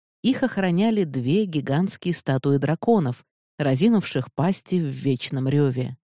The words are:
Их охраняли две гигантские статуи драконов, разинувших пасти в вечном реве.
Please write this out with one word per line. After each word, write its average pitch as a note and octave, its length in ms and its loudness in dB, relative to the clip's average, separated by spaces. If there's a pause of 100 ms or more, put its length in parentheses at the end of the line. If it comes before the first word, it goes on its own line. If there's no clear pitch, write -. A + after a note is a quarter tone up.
(240)
Их B3+ 200 2
охраняли G3 600 2
две C#3 400 0
гигантские D#3+ 680 -2
статуи C#3 440 0
драконов, D3+ 680 0 (360)
разинувших D3 760 2
пасти F3+ 420 -2
в E3 140 0
вечном C3 580 -2
реве. C3 480 0 (120)